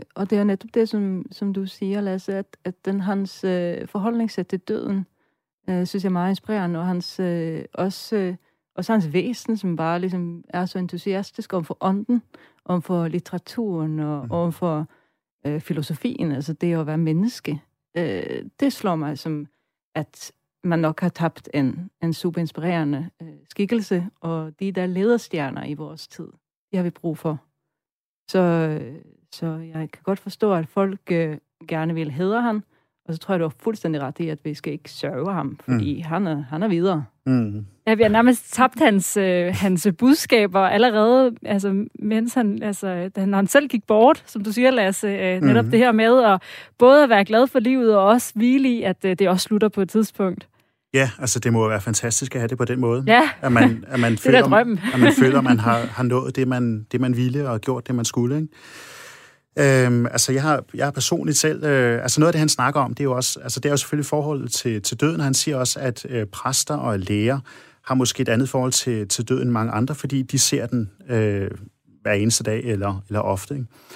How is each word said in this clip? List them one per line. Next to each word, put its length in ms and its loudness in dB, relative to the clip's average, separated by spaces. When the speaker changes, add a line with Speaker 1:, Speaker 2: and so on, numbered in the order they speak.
Speaker 1:
og 160 -6
det 80 2
er 60 2
netop 300 -2
det, 140 2
som, 420 -4
som 240 -6
du 120 -4
siger, 340 -6
Lasse, 340 -6
at, 300 -10
at 100 -8
den, 160 -2
hans, 440 -4
øh, 440 -4
forholdningssæt 580 -4
til 120 -6
døden, 480 -6
øh, 160 -2
synes 180 -6
jeg 40 -2
er 40 0
meget 180 0
inspirerende, 500 -4
og 60 -4
hans, 340 -6
øh, 400 -4
også, 420 -6
øh, 180 -4
også 160 -4
hans 200 0
væsen, 440 -2
som 200 -4
bare 240 -2
ligesom 480 -6
er 180 -4
så 120 -8
entusiastisk 760 -6
om 120 -4
for 160 -10
ånden, 420 -2
om 180 -2
for 260 -2
litteraturen, 920 -6
og 240 -4
Speaker 2:
Mhm. 80 -10
Speaker 1:
om 200 -2
for, 340 -4
øh, 140 -4
filosofien, 720 -6
altså 200 -6
det 260 -2
at 80 -4
være 120 -2
menneske. 640 -2
Øh, 260 -4
det 120 0
slår 240 -2
mig 220 -6
som, 280 -8
at 380 -10
man 140 0
nok 220 -2
har 80 0
tabt 460 -6
en, 360 -2
en 120 -2
super 260 -4
inspirerende, 680 -4
øh, 60 -16
skikkelse, 560 -2
og 400 -6
de 120 -4
der 140 -2
lederstjerner 800 -2
i 80 -8
vores 340 -14
tid, 180 -16
de 40 -4
har 80 0
vi 60 -2
brug 280 -6
for. 220 -6
Så, 80 2
øh, 540 0
så 140 -8
jeg 460 -8
kan 120 -20
godt 140 -2
forstå, 360 -2
at 140 -2
folk, 320 -2
øh, 260 0
gerne 260 -2
vil 160 -4
hædre 320 -2
ham, 200 -2
og 60 -6
så 60 -10
tror 140 -4
jeg, 60 0
du 40 0
har 160 -4
fuldstændig 420 -4
ret 180 -8
i, 80 -4
at 160 -6
vi 100 -8
skal 180 -8
ikke 180 -14
sørge 420 -6
ham, 320 -6
fordi 320 -2
Speaker 2:
Mm. 60 -10
Speaker 1:
han 240 -4
er, 240 -4
han 120 -4
er 60 0
videre. 360 0
Speaker 2:
Mm. 400 0
Speaker 3:
Ja, 80 4
vi 80 4
har 80 6
nærmest 440 4
tabt 240 4
hans, 380 4
øh, 380 2
hans 320 0
budskaber 640 4
allerede, 720 4
altså, 420 0
mens 360 -2
han, 280 0
altså, 240 -6
da 40 -2
han, 80 0
når 100 2
han 80 4
selv 220 4
gik 180 -4
bort, 400 6
som 180 -8
du 80 -4
siger, 180 4
Lasse, 380 0
øh, 340 -2
netop 220 4
Speaker 2:
Mm. 60 -2
Speaker 3:
det 80 4
her 140 6
med 320 6
at 180 4
både 240 10
at 60 6
være 160 6
glad 220 4
for 120 -2
livet, 380 4
og 80 6
også 300 4
hvile 340 4
i, 140 0
at, 220 -2
øh, 140 0
det 100 4
også 160 2
slutter 240 2
på 120 -2
et 80 0
tidspunkt. 600 -2
Speaker 2:
Ja, 240 2
altså, 220 -4
det 120 0
må 100 2
jo 60 2
være 120 -2
fantastisk 540 -4
at 60 -4
have 80 -4
det 100 -6
på 60 -2
den 160 -2
måde. 260 0
Speaker 3:
Ja. 240 6
Speaker 2:
At 100 0
man, 360 4
at 120 -2
man 120 2
Speaker 3:
<laughs> 0 -
Det 60 0
er 40 -10
Speaker 2:
føler, 200 8
Speaker 3:
da 60 2
drømmen. 320 4
Speaker 2:
at 60 0
man 120 8
føler, 280 6
man 220 4
Speaker 3:
<laughs> 60 -2
Speaker 2:
har, 120 4
har 220 -6
nået 340 0
det, 120 0
man, 440 -2
det, 80 -2
man 160 0
ville, 340 -2
og 100 -2
gjort 260 -4
det, 80 -2
man 100 -2
skulle, 320 -2
ikke? 120 -2
Øhm, 200 4
altså, 260 -2
jeg 100 0
har, 220 0
jeg 120 -2
har 40 -2
personligt 480 -2
selv, 260 0
øh, 380 2
altså, 180 0
noget 80 6
af 40 4
det, 60 -2
han 100 2
snakker 320 0
om, 140 -4
det 60 -8
er 40 0
jo 120 0
også, 260 -4
altså, 180 -8
det 80 -2
er 40 2
jo 40 4
selvfølgelig 300 -2
forholdet 460 -4
til, 300 -2
til 180 -6
døden. 200 0
Han 140 0
siger 220 0
også, 240 -2
at, 280 -6
øh, 180 -4
præster 480 -4
og 240 -2
læger 400 0
har 100 -4
måske 260 0
et 80 -2
andet 200 2
forhold 240 0
til, 360 -2
til 200 -4
døden 140 0
end 80 0
mange 220 0
andre, 220 -2
fordi 280 -2
de 160 -2
ser 280 0
den, 240 -4
øh, 420 0
hver 100 -2
eneste 320 2
dag 200 -2
eller, 440 -4
eller 120 -4
ofte, 340 -4
ikke? 120 -6